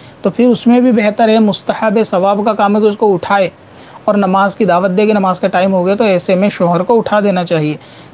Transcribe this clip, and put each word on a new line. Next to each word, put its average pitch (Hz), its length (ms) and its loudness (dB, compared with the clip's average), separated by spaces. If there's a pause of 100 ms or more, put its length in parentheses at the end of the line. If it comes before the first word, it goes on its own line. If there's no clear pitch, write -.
(240)
तो 202 60 0
फिर 240 200 2
उसमें 240 340 2
भी 254 80 2
बेहतर 214 380 0
है, 220 120 2
मुस्तहब 208 560 -2
है, 226 80 2
सवाब 202 400 -2
का 226 80 0
काम 202 220 0
है 214 60 0
कि 220 60 4
उसको 214 220 0
उठाए 196 420 -2 (560)
और 208 100 2
नमाज 196 380 0
की 220 100 -2
दावत 180 260 0
दे 208 160 0
कि 214 60 2
नमाज 190 260 0
का 202 100 -2
टाइम 190 220 0
हो 185 120 0
गया, 190 120 0
तो 226 100 0
ऐसे 190 300 0
में 196 140 2
शौहर 175 340 -2
को 233 120 2
उठा 214 260 0
देना 190 220 0
चाहिए। 156 340 -2 (360)